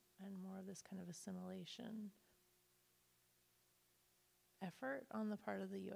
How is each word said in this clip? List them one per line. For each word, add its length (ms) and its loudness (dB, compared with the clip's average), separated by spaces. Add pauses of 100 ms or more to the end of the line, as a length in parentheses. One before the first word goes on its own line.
(260)
and 160 -2
more 160 -2
of 80 -2
this 160 -4
kind 180 -4
of 80 -2
assimilation 1000 -2 (2500)
effort 480 2
on 180 4
the 80 4
part 240 4
of 80 2
the 120 0
U 140 0